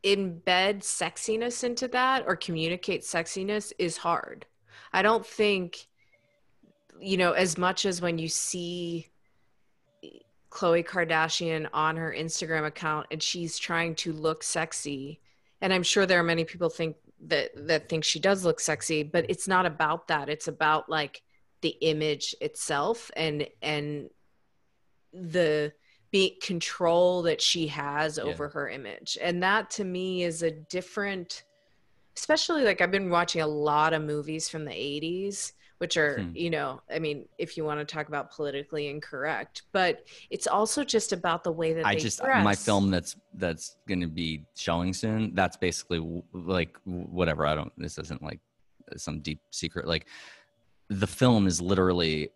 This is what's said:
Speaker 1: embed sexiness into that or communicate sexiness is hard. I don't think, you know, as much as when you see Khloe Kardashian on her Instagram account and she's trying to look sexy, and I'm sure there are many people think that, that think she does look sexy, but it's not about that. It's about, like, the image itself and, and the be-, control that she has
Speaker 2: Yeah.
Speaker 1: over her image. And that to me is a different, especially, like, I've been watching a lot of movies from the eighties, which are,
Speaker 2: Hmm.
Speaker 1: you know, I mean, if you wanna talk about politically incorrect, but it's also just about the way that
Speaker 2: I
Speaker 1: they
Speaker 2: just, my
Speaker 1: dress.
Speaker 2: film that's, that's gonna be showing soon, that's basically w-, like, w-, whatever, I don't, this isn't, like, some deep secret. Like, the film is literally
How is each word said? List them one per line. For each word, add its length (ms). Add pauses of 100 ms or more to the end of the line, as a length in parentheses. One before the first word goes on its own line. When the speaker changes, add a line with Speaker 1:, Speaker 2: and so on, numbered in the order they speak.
Speaker 1:
embed 760
sexiness 840
into 260
that 360
or 100
communicate 680
sexiness 720
is 200
hard. 480 (460)
I 100
don't 240
think, 640 (1120)
you 180
know, 160
as 240
much 280
as 160
when 160
you 100
see 800 (1400)
Khloe 360
Kardashian 880
on 240
her 200
Instagram 480
account 460
and 100
she's 360
trying 380
to 160
look 320
sexy, 800 (400)
and 120
I'm 100
sure 220
there 140
are 40
many 220
people 240
think 260 (320)
that, 240 (160)
that 200
think 160
she 160
does 240
look 160
sexy, 440
but 260
it's 180
not 200
about 400
that. 220
It's 180
about, 420
like, 320 (400)
the 200
image 600
itself 720
and, 320 (140)
and 480 (1040)
the 580 (400)
be-, 300
control 800
that 200
she 260
has 500
Speaker 2:
Yeah. 60
Speaker 1:
over 260
her 180
image. 540
And 220
that 280
to 140
me 380
is 200
a 80
different, 920 (720)
especially, 460
like, 180
I've 100
been 200
watching 300
a 60
lot 460
of 80
movies 480
from 160
the 80
eighties, 800 (240)
which 200
are, 240
Speaker 2:
Hmm. 140
Speaker 1:
you 140
know, 320 (100)
I 80
mean, 280 (120)
if 180
you 60
wanna 220
talk 220
about 240
politically 560
incorrect, 840
but 340 (240)
it's 180
also 360
just 300
about 300
the 80
way 220
that 120
Speaker 2:
I 100
Speaker 1:
they 60
Speaker 2:
just, 200
my 40 (180)
Speaker 1:
dress. 220
Speaker 2:
film 260
that's, 240 (200)
that's 420 (100)
gonna 200
be 380 (100)
showing 380
soon, 400
that's 240
basically 420
w-, 240 (100)
like, 400 (120)
w-, 200
whatever, 420
I 80
don't, 220
this 200
isn't, 240
like, 180 (580)
some 240
deep 180 (120)
secret. 360
Like, 200 (840)
the 180
film 400
is 140
literally 760